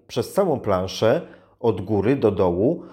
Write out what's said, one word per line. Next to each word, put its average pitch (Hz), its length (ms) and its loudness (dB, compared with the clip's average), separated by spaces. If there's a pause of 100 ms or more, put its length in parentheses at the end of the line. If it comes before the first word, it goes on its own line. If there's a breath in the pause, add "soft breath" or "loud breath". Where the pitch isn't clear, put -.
przez - 260 -6
całą 175 280 0
planszę, 104 600 0 (400 loud breath)
od 107 200 0
góry 101 360 0
do 110 140 2
dołu, 98 520 0 (100)